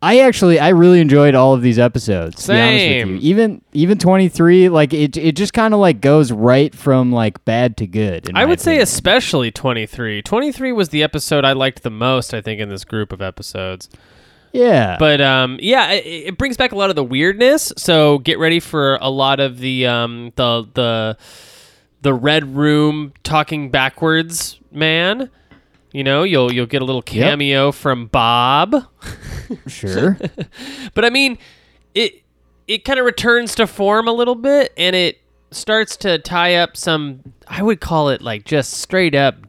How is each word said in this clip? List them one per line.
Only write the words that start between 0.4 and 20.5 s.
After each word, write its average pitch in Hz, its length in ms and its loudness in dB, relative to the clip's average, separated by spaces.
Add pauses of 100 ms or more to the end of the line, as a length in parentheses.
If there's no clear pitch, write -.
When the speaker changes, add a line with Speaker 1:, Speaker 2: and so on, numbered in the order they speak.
Speaker 1:
I 147 100 4
really 180 300 8
enjoyed 143 360 6
all 131 180 6
of 127 80 0
these 120 160 4
episodes, 107 680 -2
to 196 80 0
be 214 60 4
honest 226 140 4
with 214 80 2
Speaker 2:
Same. 131 280 0
Speaker 1:
you. 95 120 -4
Even, 208 400 2 (120)
even 175 260 2
twenty-three, 180 680 4
like, 156 260 2
it, 147 220 0
it 160 180 0
just 196 180 -4
kinda, 220 240 2
like, 175 240 2
goes 143 300 4
right 123 420 2
from, 131 380 0
like, 113 340 -2
bad 117 320 -2
to 113 100 -6
good, 92 420 -4
in 90 60 -6
Speaker 2:
I - 40 2
Speaker 1:
my 233 60 4
Speaker 2:
would 339 160 0
say 339 100 0
Speaker 1:
opinion. 302 120 2
Speaker 2:
especially 175 680 0
twenty-three. 110 720 -6
Twenty-three 262 480 -4
was 208 180 -2
the 151 140 0
episode 151 420 -2
I 135 80 2
liked 131 300 -4
the 120 80 -4
most, 120 420 -2
I 113 80 -6
think, 107 200 -8
in 101 80 -8
this 98 160 -12
group 107 260 -6
of 95 100 -12
episodes. 92 680 -10 (640)
Speaker 1:
Yeah. 147 460 2
Speaker 2:
But, 147 240 2
um, 131 400 0
yeah, 202 300 2
it, 185 140 -2 (240)
it 185 100 -12
brings 262 180 -4
back 254 140 0
a 208 40 -10
lot 196 140 0
of 185 60 -2
the 147 80 -2
weirdness, 196 720 2
so 151 420 4
get 147 200 -2
ready 165 200 0
for 139 400 -2
a 135 100 -4
lot 135 300 -2
of 131 200 -4
the, 131 260 -4
um, 120 520 -4
the, 117 360 -2